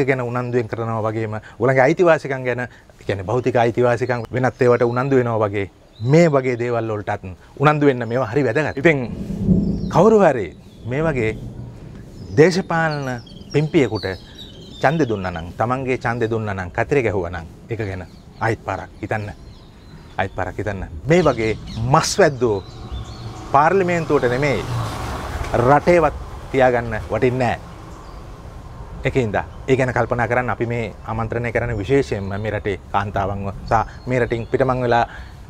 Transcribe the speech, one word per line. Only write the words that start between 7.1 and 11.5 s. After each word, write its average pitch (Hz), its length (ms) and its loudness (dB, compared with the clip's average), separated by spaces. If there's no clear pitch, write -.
උනන්දු 147 280 4
වෙන්න 123 220 4
මේවා 120 240 0
හරි 147 120 2
වැදගත්. 123 340 0
ඉතින් 147 200 2
කවුරු 208 300 6
හරි 127 360 2
මේ 127 160 -4
වගේ 120 360 0